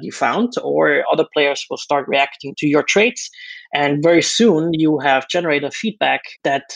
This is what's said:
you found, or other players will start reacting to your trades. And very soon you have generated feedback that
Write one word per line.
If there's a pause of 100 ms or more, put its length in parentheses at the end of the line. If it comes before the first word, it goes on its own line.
you
found, (100)
or
other
players
will
start
reacting
to
your
trades. (440)
And
very
soon
you
have
generated
feedback (220)
that